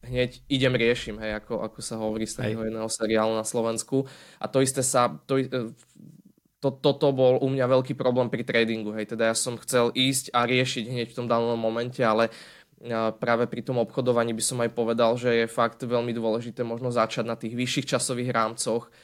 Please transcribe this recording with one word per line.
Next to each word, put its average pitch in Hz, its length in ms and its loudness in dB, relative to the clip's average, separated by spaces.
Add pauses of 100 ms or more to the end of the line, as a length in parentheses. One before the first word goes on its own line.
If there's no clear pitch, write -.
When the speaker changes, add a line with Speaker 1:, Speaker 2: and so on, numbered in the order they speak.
Speaker 1:
hneď 123 400 -2
idem, 131 280 2
riešim, 117 440 0
hej, 107 240 -4
ako, 110 240 -4
ako - 160 -12
sa 113 160 -6
hovorí 110 320 -2
z - 80 -10
takého 113 240 -2
Speaker 2:
Hej. 110 80 -4
Speaker 1:
jedného 110 200 -4
seriálu 110 440 2
na 110 80 0
Slovensku. 113 640 -2 (320)
A - 80 -6
to 135 160 2
isté 131 240 0
sa, 120 240 4 (160)
to 139 120 -2
i-, 131 120 -2 (1080)
to, 139 160 0
toto 139 360 2
bol 127 320 6
u 135 80 2
mňa 135 200 2
veľký 131 280 2
problém 123 320 2
pri 117 160 -4
tradingu, 113 480 0
hej, 107 200 -6
teda 113 160 2
ja 110 60 0
som 120 220 -4
chcel 117 360 2
ísť 131 360 0
a 120 160 2
riešiť 127 440 0
hneď 123 200 -4
v - 80 -20
tom 120 80 -4
danom 117 320 0
momente, 117 480 -2
ale, 110 240 4 (560)
a, 113 240 0
práve 117 400 0
pri 113 160 -8
tom 123 160 2
obchodovaní 117 560 0
by 117 40 -6
som 123 200 -2
aj 117 120 2
povedal, 117 440 2
že 117 240 2
je 113 80 0
fakt 117 320 0
veľmi 120 320 -2
dôležité 117 480 -2
možno 120 320 -4
začať 113 320 0
na 117 80 -4
tých 117 240 -6
vyšších 127 400 0
časových 123 320 -2
rámcoch. 113 600 -2 (140)